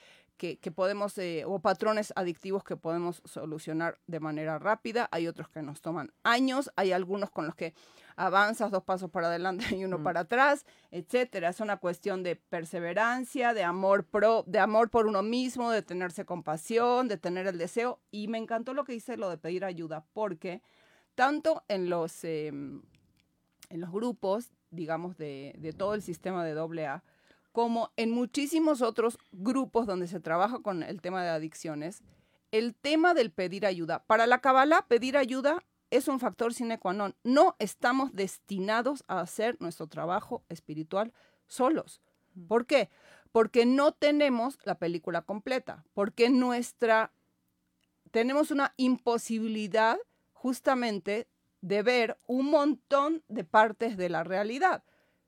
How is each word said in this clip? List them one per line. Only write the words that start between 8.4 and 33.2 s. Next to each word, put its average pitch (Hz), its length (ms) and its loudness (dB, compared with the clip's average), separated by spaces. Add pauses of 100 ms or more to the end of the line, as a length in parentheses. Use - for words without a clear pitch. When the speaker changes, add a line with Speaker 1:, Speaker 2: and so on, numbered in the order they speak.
Speaker 1:
dos 190 140 -2
pasos 185 260 -4
para 170 180 -2
adelante 180 500 -2
y 190 80 -4
uno 185 140 -2
Speaker 2:
Mm. 156 40 -6
Speaker 1:
para 170 180 0
atrás, 269 440 2 (260)
etcétera. 185 580 -2
Es 185 120 -8
una 208 160 -2
cuestión 185 440 -4
de 180 140 -4
perseverancia, 226 1160 -2
de 208 100 0
amor 190 400 2
pro-, 214 420 4
de 190 140 0
amor 220 300 4
por 226 180 4
uno 202 160 0
mismo, 240 480 -2
de 214 120 0
tenerse 180 420 -6
compasión, 226 840 0
de 208 100 -2
tener 185 300 -4
el 185 100 -4
deseo. 226 440 -4 (100)
Y 208 160 -8
me 226 120 -4
encantó 233 340 -6
lo 285 100 -2
que 277 80 -8
dice, 240 240 -8
lo 208 140 -6
de 170 80 -6
pedir 175 260 -6
ayuda, 165 480 -8
porque 190 500 -6 (540)
tanto 294 540 0
en 185 200 -2
los, 165 360 -4
em, 143 560 -8 (880)
en 170 100 -10
los 170 120 -10
grupos, 214 580 -2 (220)
digamos, 165 460 -6
de, 143 400 -10
de 156 140 -8
todo 190 220 -2
el 214 80 -4
sistema 175 420 -6
de 160 100 -4
doble 160 340 -6
A, 143 160 -8 (500)
como 233 420 0
en 226 160 0
muchísimos 285 680 2
otros 226 360 0 (140)
grupos 233 560 -2
donde 185 200 -2
se 175 120 -8
trabaja 185 400 0
con 185 240 -4
el 180 180 -10
tema 180 220 -4
de 175 60 -2
adicciones, 160 720 -6 (500)
el 226 240 0
tema 320 380 4
del 233 180 4